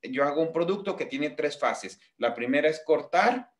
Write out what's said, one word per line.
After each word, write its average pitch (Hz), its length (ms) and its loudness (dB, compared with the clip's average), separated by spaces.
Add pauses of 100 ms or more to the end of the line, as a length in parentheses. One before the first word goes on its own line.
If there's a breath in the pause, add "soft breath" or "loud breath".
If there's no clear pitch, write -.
yo 131 200 -2
hago 147 180 2
un 165 120 0
producto 190 420 -2
que 170 100 -4
tiene 139 260 -4
tres - 260 -4
fases. 110 420 -4 (180 soft breath)
La 117 180 0
primera 139 340 2
es 156 160 -2
cortar 202 640 2 (100)